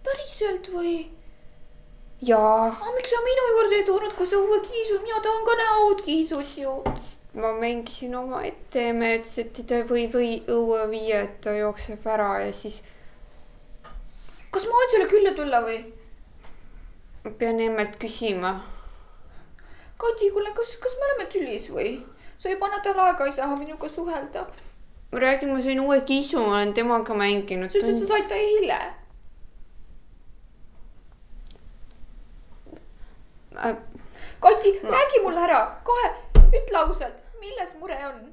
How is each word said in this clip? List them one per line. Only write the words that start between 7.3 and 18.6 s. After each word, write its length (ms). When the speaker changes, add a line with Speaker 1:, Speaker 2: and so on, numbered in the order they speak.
Speaker 2:
Ma 200
mängisin 640
omaette 640
ja 140
me 160
ütles, 260
et 160
teda 320
või, 240
või 220
õue 420
viia, 340
et 200
ta 120
jookseb 540
ära 320
ja 140
siis 280
Speaker 1:
Kas 200
ma 80
võin 160
sulle 180
külla 280
tulla 260
või? 160
Speaker 2:
Ma 120
pean 300
emmelt 400
küsima. 540